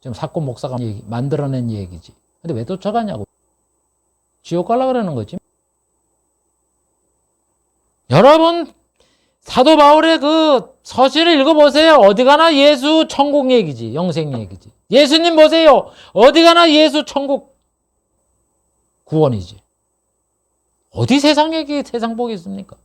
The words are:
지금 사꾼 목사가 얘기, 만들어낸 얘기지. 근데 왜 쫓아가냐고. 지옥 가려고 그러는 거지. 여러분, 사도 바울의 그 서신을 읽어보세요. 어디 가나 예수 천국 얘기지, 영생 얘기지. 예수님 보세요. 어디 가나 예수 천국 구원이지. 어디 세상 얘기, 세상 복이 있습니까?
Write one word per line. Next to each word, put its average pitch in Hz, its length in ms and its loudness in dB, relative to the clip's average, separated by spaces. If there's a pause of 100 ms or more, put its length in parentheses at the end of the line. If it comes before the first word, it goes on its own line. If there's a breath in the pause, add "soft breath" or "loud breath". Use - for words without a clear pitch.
지금 127 140 -14
사꾼 160 300 -10
목사가 127 360 -10
얘기, 110 260 -10
만들어낸 135 640 -6
얘기지. 92 420 -14 (300)
근데 170 120 -10
왜 113 100 -8
쫓아가냐고. 202 640 -8 (1160)
지옥 175 260 -8
가려고 262 240 -2
그러는 208 220 -6
거지. 120 240 -12 (2750)
여러분, 320 640 2 (680)
사도 277 360 2
바울의 311 440 4
그 302 600 -2
서신을 285 580 0
읽어보세요. 302 560 4
어디 208 280 4
가나 311 300 4
예수 294 540 2
천국 277 420 -2
얘기지, 139 440 -4
영생 151 440 -6
얘기지. 101 320 -16 (200)
예수님 311 460 2
보세요. 311 540 4 (220 loud breath)
어디 277 300 4
가나 339 300 4
예수 302 320 2
천국 277 520 -8 (1500)
구원이지. 127 560 -4 (1300)
어디 233 300 -2
세상 302 340 0
얘기, 294 280 -8
세상 226 340 -10
복이 233 180 -8
있습니까? 196 500 -16